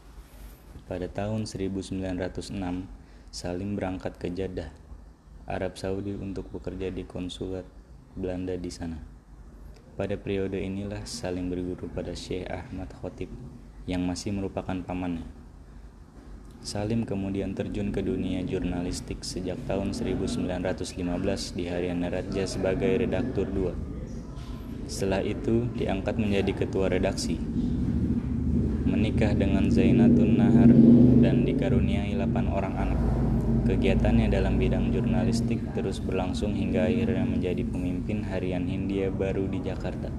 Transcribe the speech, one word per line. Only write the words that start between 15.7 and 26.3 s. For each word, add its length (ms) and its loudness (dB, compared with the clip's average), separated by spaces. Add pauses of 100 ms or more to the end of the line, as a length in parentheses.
Salim 400 -2
kemudian 560 -4
terjun 320 -4
ke 160 -2
dunia 400 -2
jurnalistik 800 -4
sejak 400 -6
tahun 240 0
seribu 400 -2
sembilan 400 -2
ratus 320 -6
lima 160 -2
belas 400 -2
di 80 -2
Harian 400 -2
Raja 400 -2
sebagai 640 0
redaktur 400 -2
dua. 240 -2 (1120)
Setelah 400 -2
itu 480 0
diangkat 480 -2
menjadi 320 2